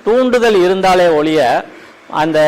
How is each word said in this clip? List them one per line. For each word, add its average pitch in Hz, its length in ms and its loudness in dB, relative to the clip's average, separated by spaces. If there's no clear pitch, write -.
தூண்டுதல் 233 600 0
இருந்தாலே 185 440 0
ஒழிய 151 560 0
அந்த 156 380 -2